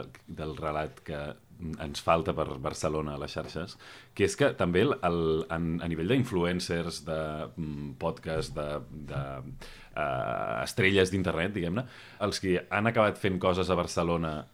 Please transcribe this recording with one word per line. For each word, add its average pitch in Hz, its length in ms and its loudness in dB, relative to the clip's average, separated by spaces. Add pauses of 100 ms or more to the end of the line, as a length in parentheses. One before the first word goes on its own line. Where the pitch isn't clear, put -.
(260)
del 78 320 -8
relat 76 480 -4
que 73 220 -6 (540)
ens 71 180 -8
falta 85 380 4
per 78 60 0 (180)
Barcelona 76 540 -2
a - 20 -8
les 73 160 -6
xarxes, 78 380 -8 (420)
que 101 140 4
és - 100 -2
que 143 160 4
també 90 320 4
el, 139 60 2 (100)
el, 85 160 2 (320)
en, 82 140 0 (180)
a 85 80 -4
nivell 82 220 0
d'influencers, 87 920 0
de, 80 140 -4 (340)
mm, 73 380 -6 (100)
podcast, 80 560 -4
de, 73 120 -4 (440)
de, 69 120 -4 (680)
eh, 57 720 -2
estrelles 95 480 4
d'internet, 90 440 0
diguem-ne, 95 300 -2 (400)
els 98 180 -2
que 90 180 4 (100)
han 104 200 2
acabat 107 280 4
fent 92 240 2
coses 92 280 4
a 90 80 6
Barcelona 82 580 2 (180)